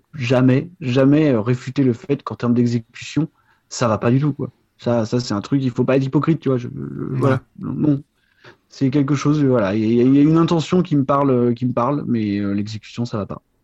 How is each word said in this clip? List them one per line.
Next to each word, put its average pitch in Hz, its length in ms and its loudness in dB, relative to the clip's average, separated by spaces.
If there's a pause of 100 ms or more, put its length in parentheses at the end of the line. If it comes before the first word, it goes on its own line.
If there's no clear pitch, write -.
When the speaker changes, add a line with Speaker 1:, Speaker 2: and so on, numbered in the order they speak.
(140)
Speaker 1:
jamais, 127 560 2 (100)
jamais, 139 520 2
euh, 113 80 0
réfuter 127 440 -2
le 127 80 4
fait 139 300 -6
qu'en - 120 -10
termes 120 200 0
d'exécution, 120 760 -2 (400)
ça - 200 -2
va 107 100 0
pas 120 120 0
du 131 100 2
tout, 147 120 0
quoi. - 180 -10 (280)
Ça, 117 260 -2
ça, 123 160 -2
c'est 120 140 -6
un 101 60 -2
truc, 135 220 -2
il 131 80 -2
faut 123 140 -2
pas 127 120 2
être 135 80 2
hypocrite, 147 360 0
tu - 80 -4
vois. 131 100 0
Je, 123 100 -8
je, - 360 -10
Speaker 2:
Ouais. - 140 -6
Speaker 1:
voilà, 131 220 2 (180)
non, - 140 -8
non. 147 300 0 (680)
C'est 135 220 -2
quelque 143 240 0
chose, 147 300 0
voilà. 113 300 2
Il 110 80 0 (100)
y 120 80 4
a, - 40 4
il 131 100 6
y 139 40 6
a 143 40 6
une 156 160 4
intention 170 440 2
qui 147 140 -2
me 139 80 2
parle, 139 260 0
euh, 123 240 2
qui 123 120 -4
me 123 60 -2
parle, 131 340 -2
mais, 107 320 -2
euh, 101 140 -4
l'exécution, 104 520 -8
ça 120 140 -6
va 98 80 -6
pas, - 160 -14 (220)